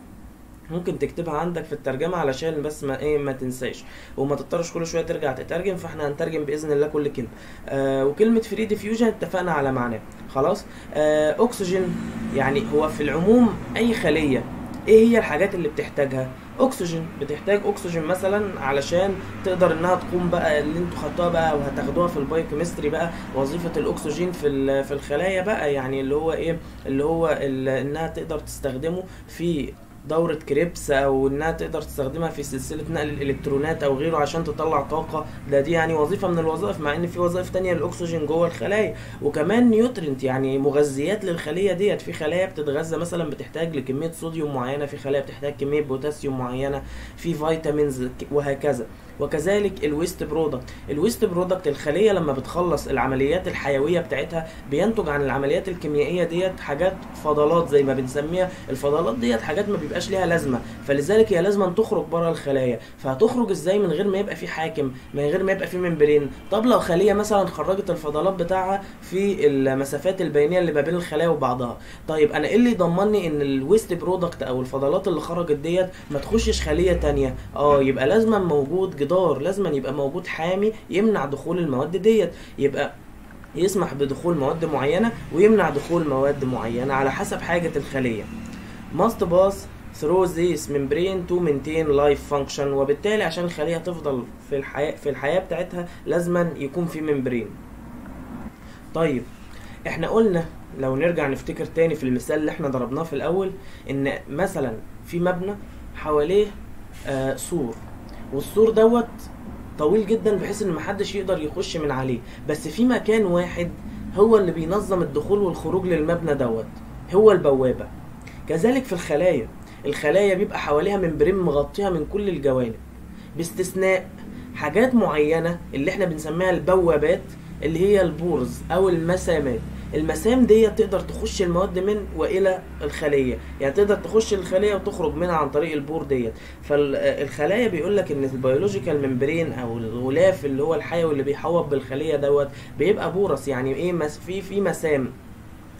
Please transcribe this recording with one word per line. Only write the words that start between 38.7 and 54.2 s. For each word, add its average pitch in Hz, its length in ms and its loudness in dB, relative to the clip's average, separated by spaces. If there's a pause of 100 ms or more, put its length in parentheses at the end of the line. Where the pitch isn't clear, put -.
وكمان 196 480 4
نيوترينت، 196 540 2
يعني 131 340 0
مغذيات 147 640 2
للخلية 175 480 0
ديت. 180 300 0
في 170 100 -8
خلايا 165 340 0
بتتغذى 156 500 -2
مثلا 170 340 -4
بتحتاج 156 460 -6
لكمية 135 340 -4
صوديوم 160 440 -6
معينة، 135 320 -2
في 147 100 -10
خلايا 139 260 -2
بتحتاج 143 340 -8
كمية 143 260 0
بوتاسيوم 135 560 -4
معينة، 131 440 -4 (340)
في 170 180 -4
فيتامينز 147 720 0
ك-، - 280 -6
وهكذا. 139 540 0 (340)
وكذلك 170 640 0
الويست 156 380 -2
برودكت، 151 420 -2 (260)
الويست 180 340 0
برودكت 180 440 0
الخلية 165 440 2
لما 160 200 2
بتخلص 160 560 -2
العمليات 135 600 0
الحيوية 143 520 0
بتاعتها 160 480 -4 (220)